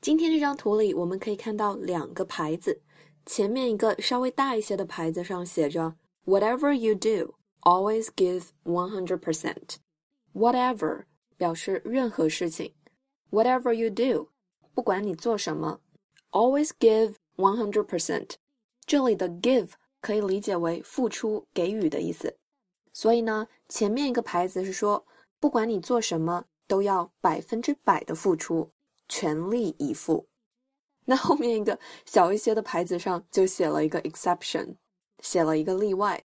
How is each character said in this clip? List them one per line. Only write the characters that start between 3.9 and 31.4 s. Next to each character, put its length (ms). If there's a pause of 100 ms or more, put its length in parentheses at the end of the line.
稍 200
微 100
大 260
一 60
些 120
的 120
牌 260
子 100
上 220
写 240
着， 280 (280)
“Whatever 480
you 220
do, 400 (260)
always 460 (100)
give 280 (200)
one 260
hundred 280
percent.” 580 (560)
Whatever 720 (320)
表 180
示 300
任 240
何 180
事 220
情， 240 (580)
“Whatever 440
you 160
do”， 400 (420)
不 100
管 240
你 80
做 220
什 180
么， 280 (480)
“always 480
give 380 (200)
one 220
hundred 260
percent”。 520 (500)
这 200
里 80
的 140
give 440 (280)
可 140
以 80
理 180
解 160
为 260
付 240
出、 460
给 180
予 200
的 100
意 100
思。 280 (560)
所 180
以 80
呢， 260 (220)
前 220
面 180
一 60
个 80
牌 260
子 160
是 80
说， 340 (320)
不 100
管 180
你 140
做 180
什 220
么， 240 (220)
都 160
要 280 (120)
百 180
分 220
之 100 (100)
百 220
的 100
付 220
出， 340 (380)
全 420
力 280
以 160
赴。 340 (760)
那 100
后 180
面 220